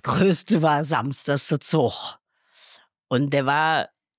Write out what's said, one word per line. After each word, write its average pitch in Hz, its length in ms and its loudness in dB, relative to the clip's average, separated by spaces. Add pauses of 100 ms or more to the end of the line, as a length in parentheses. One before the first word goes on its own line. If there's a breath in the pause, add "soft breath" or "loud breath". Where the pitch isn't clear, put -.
Größte 170 580 2
war 151 220 2
samstags 143 640 -2
der 151 140 0
Zug. - 580 -2 (880 loud breath)
Und 139 240 0
der 139 120 2
war 151 420 0 (320)